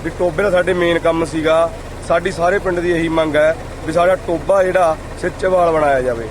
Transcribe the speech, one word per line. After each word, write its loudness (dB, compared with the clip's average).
ਵੀ -4
ਟੋਭੇ 0
ਦਾ 2
ਸਾਡੇ 2
ਮੇਨ 2
ਕੰਮ 0
ਸੀਗਾ। 0
ਸਾਡੀ 0
ਸਾਰੇ 0
ਪਿੰਡ -2
ਦੀ 0
ਇਹੀ 0
ਮੰਗ 0
ਹੈ 4
ਵੀ -6
ਸਾਡਾ 4
ਟੋਭਾ 0
ਜਿਹੜਾ 2
ਸਿੱਚੇਵਾਲ 0
ਬਣਾਇਆ 2
ਜਾਵੇ। -4